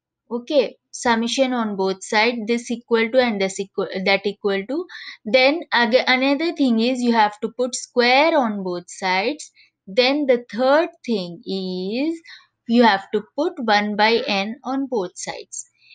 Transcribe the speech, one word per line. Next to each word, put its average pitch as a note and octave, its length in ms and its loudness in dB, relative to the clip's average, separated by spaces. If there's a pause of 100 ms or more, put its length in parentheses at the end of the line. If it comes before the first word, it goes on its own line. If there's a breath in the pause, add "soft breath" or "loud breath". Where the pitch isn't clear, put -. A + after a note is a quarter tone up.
(320)
Okay, A#3+ 460 0 (140)
summation A#3+ 600 0
on A3 220 -2
both F#3+ 280 -2
sides, A#3 420 0
this A#3 240 -4
equal A#3 400 -2
to B3+ 100 2
and A3+ 220 0
this F#3+ 180 -2
equal, G3 280 -6 (180)
that G3 220 2
equal G3 400 -2
to. E4 180 -6 (400 loud breath)
Then C4 360 2 (120)
aga-, A#3 340 2
another C#4 460 0
thing B3 260 2
is B3 220 0
you A#3+ 120 2
have G#3 260 2
to A3+ 180 -6
put B3 160 -2
square C4 640 2
on G#3 240 0
both F3+ 280 -6
sides. G3 600 -4 (360 soft breath)
Then B3+ 400 2
the A#3+ 260 2
third C#4 360 2 (140)
thing F3+ 440 -4
is F#3+ 720 -4 (460 loud breath)
you A#3+ 160 6
have G3+ 280 2
to G#3+ 120 0 (120)
put F4 220 -2
one G#3 380 0
by A3 320 2
n G3+ 360 -4
on C4+ 240 -4
both F#3+ 280 -4
sides. - 500 -12 (300 soft breath)